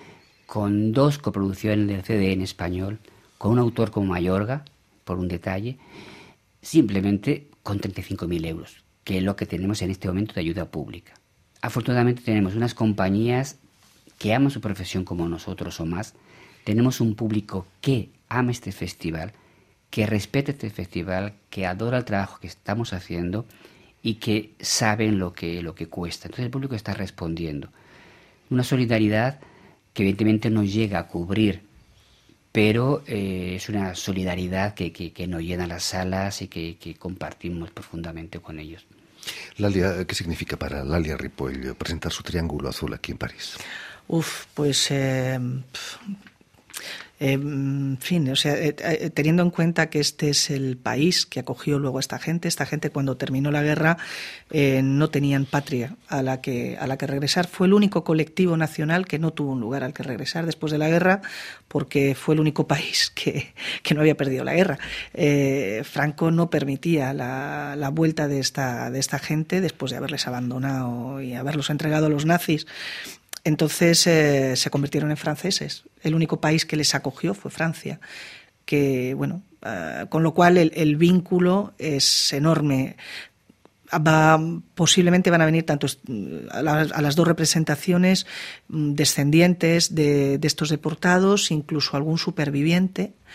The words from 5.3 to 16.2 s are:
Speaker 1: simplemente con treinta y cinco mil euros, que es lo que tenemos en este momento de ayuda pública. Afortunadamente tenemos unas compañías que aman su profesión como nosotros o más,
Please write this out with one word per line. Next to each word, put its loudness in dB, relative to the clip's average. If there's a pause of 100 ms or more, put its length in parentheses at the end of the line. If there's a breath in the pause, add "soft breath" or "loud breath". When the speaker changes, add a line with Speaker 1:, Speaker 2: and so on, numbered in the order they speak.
Speaker 1:
simplemente 2 (140)
con -4
treinta -8
y -6
cinco -6
mil -2
euros, -10 (200)
que -2
es 0
lo 0
que -6
tenemos -2
en -2
este -6
momento -2
de -4
ayuda -4
pública. -10 (480)
Afortunadamente 2
tenemos 2
unas -2
compañías 0 (600)
que 0
aman 4
su -6
profesión -4
como -4
nosotros -8
o -4
más, -6 (500 loud breath)